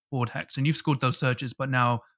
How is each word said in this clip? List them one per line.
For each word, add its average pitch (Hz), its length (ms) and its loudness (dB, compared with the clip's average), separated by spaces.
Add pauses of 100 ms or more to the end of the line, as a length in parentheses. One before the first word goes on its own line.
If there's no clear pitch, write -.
(100)
board 123 200 0
hex, - 260 -8
and 135 100 0
you've 156 100 2
scored 143 240 0
those 127 180 0
surges, 127 360 -2
but 135 160 -4
now 123 320 2 (160)